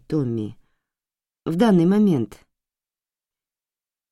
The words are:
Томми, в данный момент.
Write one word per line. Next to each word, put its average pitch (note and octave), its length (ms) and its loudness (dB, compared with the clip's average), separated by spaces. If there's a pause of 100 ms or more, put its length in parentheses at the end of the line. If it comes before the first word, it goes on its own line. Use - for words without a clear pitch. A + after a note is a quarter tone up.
Томми, A#2 500 -6 (880)
в D#3+ 100 -4
данный F#3 300 4
момент. F#3 600 0 (1700)